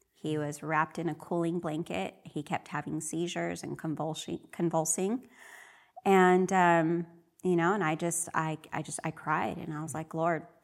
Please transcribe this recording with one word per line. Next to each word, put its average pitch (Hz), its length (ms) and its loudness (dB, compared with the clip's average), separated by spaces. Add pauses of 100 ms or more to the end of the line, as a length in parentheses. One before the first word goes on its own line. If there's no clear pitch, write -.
(160)
He 151 220 -4
was 147 260 -6
wrapped 156 340 0
in 165 120 -2
a 151 40 -4
cooling 170 460 -2
blanket. 170 640 -6
He 160 180 -8
kept - 280 -6
having 156 320 -6
seizures 170 600 -4
and 165 160 -8
convulsi-, 156 760 -6
convulsing. 175 760 0 (760)
And, 185 460 6
um, 170 540 6 (380)
you 185 120 4
know, 170 180 4
and 208 100 0
I 156 120 2
just, 170 380 -2
I, 160 240 -2 (140)
I - 100 -4
just, - 220 -8
I 165 80 -4
cried, 165 460 -2
and 165 160 -8
I 151 100 -6
was 160 100 -8
like, 160 200 -8
"Lord, 165 340 0 (160)